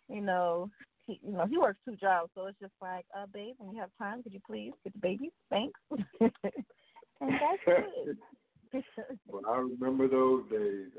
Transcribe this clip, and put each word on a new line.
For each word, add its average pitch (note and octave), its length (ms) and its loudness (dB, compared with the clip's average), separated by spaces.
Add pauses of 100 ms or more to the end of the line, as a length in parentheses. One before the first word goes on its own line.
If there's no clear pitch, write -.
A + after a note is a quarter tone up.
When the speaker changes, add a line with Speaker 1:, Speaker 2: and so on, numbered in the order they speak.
Speaker 1:
you G#3 100 -6
know, F3+ 500 2 (360)
he, G#3 200 -8
you G3+ 60 -6
know, F3 140 0
he B3+ 120 0
works A#3 280 4
two A3+ 100 -8
jobs, F3+ 400 2
so F#3+ 120 -6
it's G3+ 120 -12
just G3 220 -14
like, F#3 240 -8 (120)
"Uh, G3+ 160 -8
babe, G#3+ 240 -12
when G3 160 -14
you A3+ 60 -10
have F#3+ 180 -10
time, A3 240 -8
could A3 120 -14
you G3 120 -16
please A3 280 -10 (100)
get - 80 -10
the G#3 80 -18
baby? G#3 320 -2 (180)
Thanks." A3 300 -2 (100)
<laughs> B3+ 120 -4 (1200)
And C4+ 100 0
that's D4 340 2
it. - 560 2
<laughs> - 60 -20 (1000)
Speaker 2:
Well, C#3 220 -8
I B2 100 2
remember B2+ 500 2
those C3 420 6
days. G2+ 360 0 (120)